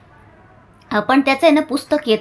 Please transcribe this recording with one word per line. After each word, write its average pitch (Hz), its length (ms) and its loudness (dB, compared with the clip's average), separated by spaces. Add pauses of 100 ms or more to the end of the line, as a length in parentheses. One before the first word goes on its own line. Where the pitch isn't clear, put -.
(920)
अ, 214 80 -4
पण 269 220 0
त्याचं 269 260 2
आहे 294 80 4
ना 311 60 2
पुस्तक - 480 -4
येत 214 120 2